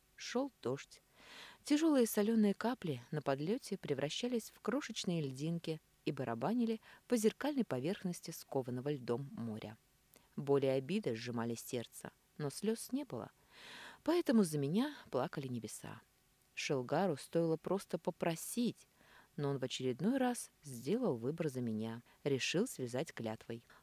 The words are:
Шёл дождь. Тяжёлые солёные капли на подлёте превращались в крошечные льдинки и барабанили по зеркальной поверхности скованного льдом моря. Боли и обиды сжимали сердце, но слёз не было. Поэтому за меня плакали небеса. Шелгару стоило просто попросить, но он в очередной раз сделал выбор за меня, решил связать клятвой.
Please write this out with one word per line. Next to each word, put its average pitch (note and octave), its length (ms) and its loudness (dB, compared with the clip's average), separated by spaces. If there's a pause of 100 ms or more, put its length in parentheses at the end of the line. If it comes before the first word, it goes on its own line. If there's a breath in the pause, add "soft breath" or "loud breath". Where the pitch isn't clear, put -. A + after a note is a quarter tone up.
(160)
Шёл C4 340 -2 (120)
дождь. - 400 -4 (640 loud breath)
Тяжёлые D4 420 6
солёные G#3 480 6
капли E3+ 560 -2
на D3+ 100 0
подлёте D#3 560 0
превращались D#3 800 -2
в - 60 -20
крошечные G#3 640 -2
льдинки D#3 580 -2 (260)
и D#3 60 0
барабанили D3 680 0 (280 loud breath)
по B3 80 4
зеркальной A#3 480 2
поверхности E3+ 680 -2
скованного B2+ 640 -2
льдом B2+ 400 -2
моря. A2 440 -8 (600 loud breath)
Боли C#3 300 4
и C3+ 40 4
обиды C3+ 440 0
сжимали A#2 400 -2
сердце, - 560 -6 (280)
но C#3+ 120 -2
слёз - 420 -4
не C#4 120 -4
было. A2+ 260 -8 (720 loud breath)
Поэтому C#4+ 420 6
за D#3 140 0
меня G#3 380 0 (140)
плакали C3+ 360 -2
небеса. A2 540 -8 (540)
Шелгару D3 600 2
стоило E3 400 2
просто F#3 420 -2
попросить, - 880 -2 (480 loud breath)
но C#3+ 140 0
он C3+ 80 0
в C3 60 -2
очередной C3 540 0
раз B3 320 0 (120)
сделал C#3+ 540 0
выбор D3+ 320 0
за B2+ 120 -2
меня, A2+ 420 -2 (220 soft breath)
решил D3+ 420 2
связать B2+ 460 -4
клятвой. A2+ 520 -6 (180 loud breath)